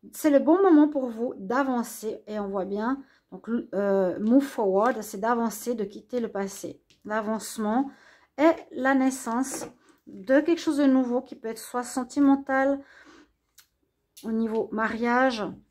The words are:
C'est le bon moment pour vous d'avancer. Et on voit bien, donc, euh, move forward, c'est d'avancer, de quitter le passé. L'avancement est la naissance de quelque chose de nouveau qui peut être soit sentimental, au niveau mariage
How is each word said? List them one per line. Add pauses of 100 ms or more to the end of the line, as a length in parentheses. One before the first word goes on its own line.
(120)
C'est
le
bon
moment
pour
vous
d'avancer.
Et
on
voit
bien, (300)
donc, (260)
euh,
move
forward,
c'est
d'avancer,
de
quitter
le
passé. (240)
L'avancement (460)
est
la
naissance (400)
de
quelque
chose
de
nouveau
qui
peut
être
soit
sentimental, (1400)
au
niveau
mariage (260)